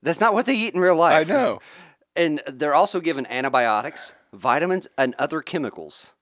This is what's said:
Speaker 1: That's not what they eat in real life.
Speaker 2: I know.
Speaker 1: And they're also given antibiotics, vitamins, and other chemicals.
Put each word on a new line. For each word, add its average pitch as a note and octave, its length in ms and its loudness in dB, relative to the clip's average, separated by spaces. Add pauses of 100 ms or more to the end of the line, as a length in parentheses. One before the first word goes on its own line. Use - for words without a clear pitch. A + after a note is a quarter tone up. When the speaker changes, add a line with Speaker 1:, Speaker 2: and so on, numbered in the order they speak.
Speaker 1:
That's E3 180 -2
not G#3+ 140 4
what B3 120 0
they C4 80 0
eat A3+ 200 -4
in F3+ 60 0
real F3+ 160 4
life. D#3 320 4
Speaker 2:
I - 40 -6
know. A3+ 280 0 (560)
Speaker 1:
And D#3 320 0
they're C#3+ 260 -2
also F#3 260 2
given C#3 260 -4
antibiotics, B2 880 -2 (180)
vitamins, D3 560 -2 (100)
and C3 200 0
other D3 240 -4
chemicals. G2 800 -10